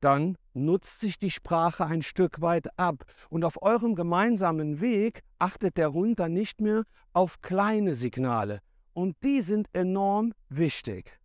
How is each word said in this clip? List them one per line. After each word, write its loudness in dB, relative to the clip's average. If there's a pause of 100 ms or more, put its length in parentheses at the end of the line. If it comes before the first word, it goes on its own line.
dann 4 (160)
nutzt 0
sich -4
die -2
Sprache -2
ein -2
Stück -2
weit -2
ab. -2 (240)
Und -2
auf -4
eurem 2
gemeinsamen 0
Weg 0 (180)
achtet -2
der 2
Hund 0
dann 0
nicht -4
mehr 0 (300)
auf 2
kleine 2
Signale. -2 (320)
Und -4
die 2
sind -2
enorm 0 (160)
wichtig. -4